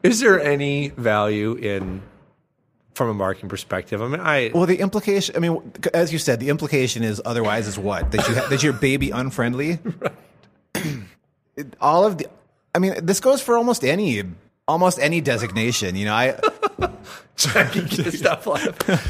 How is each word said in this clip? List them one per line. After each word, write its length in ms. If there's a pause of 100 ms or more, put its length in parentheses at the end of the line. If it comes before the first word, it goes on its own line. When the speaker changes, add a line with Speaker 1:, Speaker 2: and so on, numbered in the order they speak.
Speaker 1:
Is 180
there 200
any 500
value 640
in, 480 (920)
from 140
a 60
marketing 340
perspective? 540
I 60
mean, 120
I 340
Speaker 2:
Well, 120
the 140
implication, 560
I 40
mean, 320 (220)
as 180
you 60
said, 220
the 80
implication 560
is 200
otherwise 440
is 100
what? 340
That 160
you 60
ha-, 140
that 140
you're 100
baby 380
unfriendly? 760
Speaker 1:
<laughs> 40 (120)
Right. 120 (720)
Speaker 2:
<clears throat> 180 (540)
It, 240
all 240
of 140
the, 80 (480)
I 60
mean, 140 (120)
this 140
goes 200
for 160
almost 260
any, 400 (460)
almost 300
any 240
designation, 720
you 80
know, 80
I 260 (400)
Speaker 1:
<laughs> 120 (460)
Jackie 500
can't 260
stop 340
laughing. 520 (120)